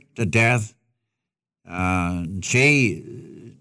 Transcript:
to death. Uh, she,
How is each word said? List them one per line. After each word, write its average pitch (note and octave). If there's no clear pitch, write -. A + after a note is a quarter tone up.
to A#2
death. A2+
Uh, F2
she, B2